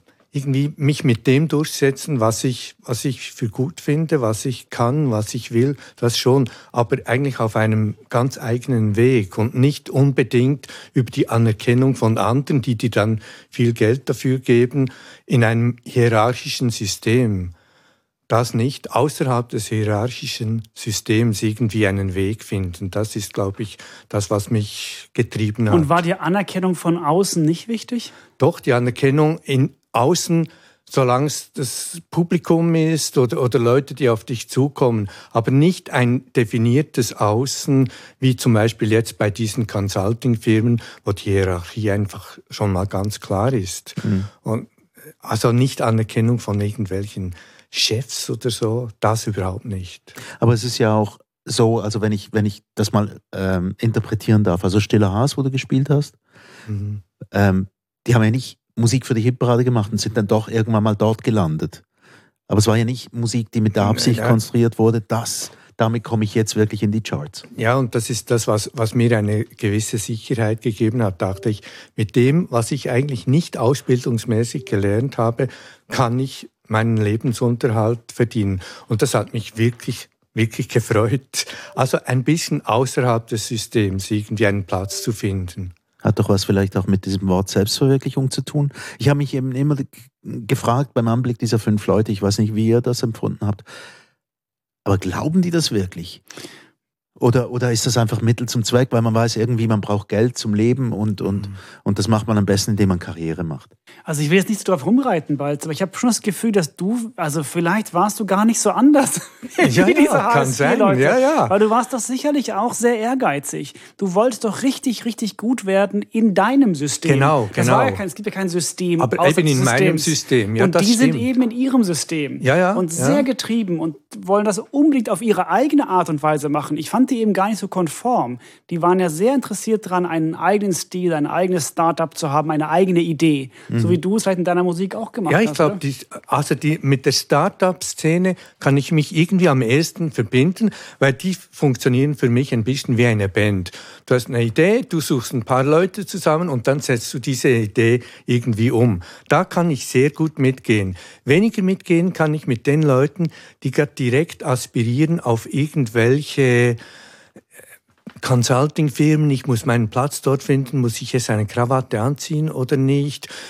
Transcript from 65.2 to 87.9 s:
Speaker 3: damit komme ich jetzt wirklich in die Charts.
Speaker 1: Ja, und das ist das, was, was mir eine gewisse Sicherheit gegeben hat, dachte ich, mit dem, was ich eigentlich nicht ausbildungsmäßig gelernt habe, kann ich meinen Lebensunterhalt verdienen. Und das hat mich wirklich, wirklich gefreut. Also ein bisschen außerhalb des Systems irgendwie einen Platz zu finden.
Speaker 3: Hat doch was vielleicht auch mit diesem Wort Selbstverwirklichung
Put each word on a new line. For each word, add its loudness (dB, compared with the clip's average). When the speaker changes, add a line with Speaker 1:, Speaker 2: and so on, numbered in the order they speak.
Speaker 3:
damit 0
komme 0
ich -4
jetzt 0
wirklich 0
in 2
die 0
Charts. -8
Speaker 1:
Ja, 2
und -2
das -4
ist -6
das, 0
was, -2
was -2
mir 2
eine 0
gewisse -2
Sicherheit -4
gegeben 0
hat, -2
dachte -2
ich, -6
mit -4
dem, 2
was -2
ich -6
eigentlich -2
nicht 0
ausbildungsmäßig 0
gelernt -2
habe, 0
kann -2
ich -8
meinen 2
Lebensunterhalt 0
verdienen. -2
Und 0
das 0
hat -2
mich -8
wirklich, -2
wirklich -2
gefreut. -2
Also 0
ein 0
bisschen 0
außerhalb 0
des -6
Systems -2
irgendwie -2
einen 0
Platz -6
zu -4
finden. -6
Speaker 3:
Hat 0
doch 2
was 2
vielleicht 0
auch -2
mit 0
diesem -2
Wort 2
Selbstverwirklichung 0